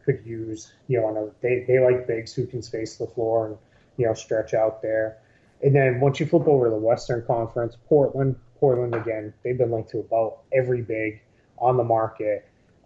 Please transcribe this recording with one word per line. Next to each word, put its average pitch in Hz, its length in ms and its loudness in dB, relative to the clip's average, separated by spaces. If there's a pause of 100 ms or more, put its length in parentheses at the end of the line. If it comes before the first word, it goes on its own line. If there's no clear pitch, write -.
could - 220 -2
use, 113 460 -12 (160)
you 120 120 2
know, 110 80 0
another, 107 320 -6
they, 123 260 0
they 127 120 4
like 127 280 4
bigs 113 280 -6
who 120 120 -4
can 117 160 -8
space - 340 -8
the 120 100 -8
floor 113 400 -2
and, 107 120 -10 (380)
you 120 100 0
know, 110 80 2
stretch - 380 -4
out 110 300 0
there. 110 360 -2 (440)
And 143 140 4
then 127 240 4
once 139 180 2
you 151 80 -2
flip 156 220 4
over 135 160 6
to 113 60 2
the 110 60 0
Western 113 480 0
Conference, 117 520 -4 (100)
Portland, 135 480 2 (240)
Portland 123 360 2
again, 110 380 -6 (120)
they've 127 120 -2
been 120 140 2
linked 110 200 -6
to 113 80 -6
about 113 400 -2 (140)
every 127 300 0
big 110 380 -6 (380)
on 127 180 2
the 120 80 2
market, 110 640 -2 (380)